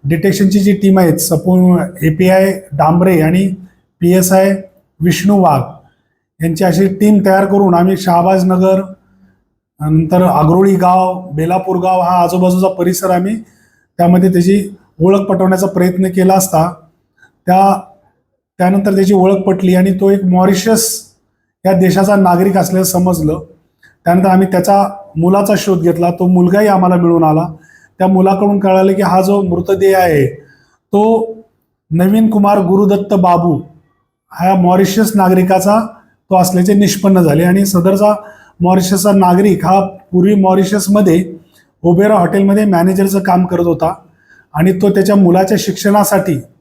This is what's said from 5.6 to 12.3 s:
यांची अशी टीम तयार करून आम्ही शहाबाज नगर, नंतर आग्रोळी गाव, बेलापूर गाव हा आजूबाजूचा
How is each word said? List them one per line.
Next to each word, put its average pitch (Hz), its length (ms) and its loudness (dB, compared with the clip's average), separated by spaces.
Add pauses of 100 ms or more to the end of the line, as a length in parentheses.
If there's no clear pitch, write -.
यांची 165 200 -2
अशी 185 240 0
टीम 202 380 2
तयार 190 200 2
करून 196 280 0
आम्ही 180 240 0
शहाबाज 180 480 0
नगर, 185 360 0 (1000)
नंतर 156 400 0
आग्रोळी 180 540 2
गाव, 185 580 -2
बेलापूर 180 440 -4
गाव 185 220 -2
हा 180 220 0
आजूबाजूचा 180 460 0